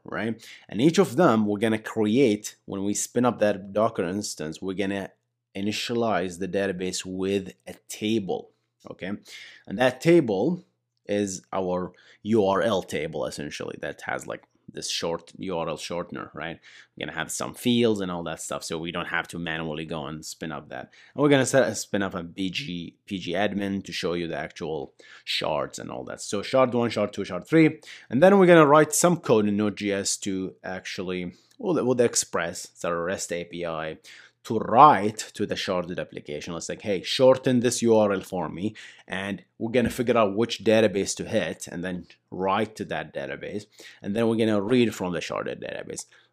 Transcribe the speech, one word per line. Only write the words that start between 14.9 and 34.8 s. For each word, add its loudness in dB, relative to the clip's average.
short -4
U -6
R -4
L -6
shortener, -8
right? -10
We're -8
gonna -10
have -6
some -8
fields 2
and -6
all -6
that -8
stuff, -10
so -6
we -8
don't -6
have -4
to -10
manually -6
go -8
and -10
spin -12
up -12
that. -14
And 0
we're 6
gonna 4
set, 2
spin -4
up -4
a -6
B -6
G, -8
P -8
G -8
admin -2
to -14
show -4
you -4
the -6
actual -8
shards -4
and -12
all -10
that. -12
So -6
shard 4
one, 2
shard 0
two, -4
shard -8
three, 6
and 2
then 8
we're 8
gonna 10
write 8
some 4
code 4
in -4
Node -2
G -4
S -2
to -6
actually, -8
well, 0
with 2
Express, 0
it's -12
our -2
rest -4
A -4
P -8
I, -6
to -2
write 8